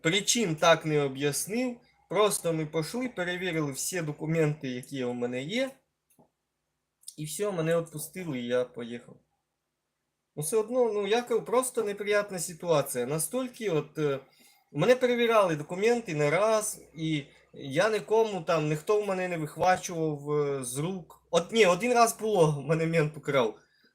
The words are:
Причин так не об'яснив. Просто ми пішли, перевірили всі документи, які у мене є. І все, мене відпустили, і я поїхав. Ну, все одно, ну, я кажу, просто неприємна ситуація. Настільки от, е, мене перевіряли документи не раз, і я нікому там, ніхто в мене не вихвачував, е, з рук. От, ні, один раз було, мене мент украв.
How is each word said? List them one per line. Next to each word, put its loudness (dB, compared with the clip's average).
Причин 0
так 4
не 2
об'яснив. -2
Просто 0
ми -2
пішли, -4
перевірили -4
всі -6
документи, 0
які -8
у -2
мене -4
є. -2
І -8
все, -4
мене 0
відпустили, -8
і -8
я 0
поїхав. -14
Ну, -8
все -2
одно, 0
ну, -2
я 2
кажу, -2
просто 0
неприємна -2
ситуація. 0
Настільки -4
от, -2
е, 0
мене 4
перевіряли 4
документи 0
не 2
раз, 0
і -4
я 0
нікому 0
там, 0
ніхто 0
в -4
мене -2
не -4
вихвачував, -2
е, 0
з -8
рук. -8
От, 2
ні, 6
один 4
раз 4
було, 2
мене 2
мент 0
украв. 0